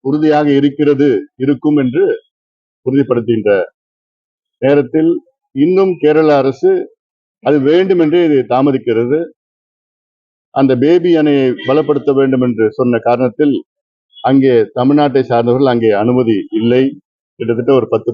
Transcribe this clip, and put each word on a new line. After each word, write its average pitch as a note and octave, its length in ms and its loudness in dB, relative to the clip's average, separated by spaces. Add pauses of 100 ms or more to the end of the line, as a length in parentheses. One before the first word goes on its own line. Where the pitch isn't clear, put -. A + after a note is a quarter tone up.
உறுதியாக D3+ 440 0 (120)
இருக்கிறது, C#3+ 500 0 (340)
இருக்கும் D3 400 0
என்று C3+ 200 -2 (840)
உறுதிப்படுத்துகின்ற A#2+ 640 0 (1120)
நேரத்தில் C#3+ 480 0 (440)
இன்னும் F#3 460 0
கேரள D3+ 360 2
அரசு C3+ 340 0 (720)
அது C#3+ 140 2 (100)
வேண்டுமென்றே F3 560 2
இது D3+ 140 2 (100)
தாமதிக்கிறது. B2+ 720 0 (1400)
அந்த C3+ 180 0 (100)
பேபி E3+ 280 2 (100)
அணையை C#3+ 260 2 (200)
பலப்படுத்த C#3+ 520 0
வேண்டும் C3 280 0
என்று A2+ 180 -2 (140)
சொன்ன B2 280 0
காரணத்தில் B2 480 0 (760)
அங்கே C3+ 240 2 (260)
தமிழ்நாட்டை C#3 500 0
சார்ந்தவர்கள் B2 440 0
அங்கே A2+ 180 0 (120)
அனுமதி A#2+ 340 0 (240)
இல்லை. A#2+ 220 2 (580)
கிட்டத்தட்ட A#2 380 -2
ஒரு - 140 -2
பத்து, A#2 220 -4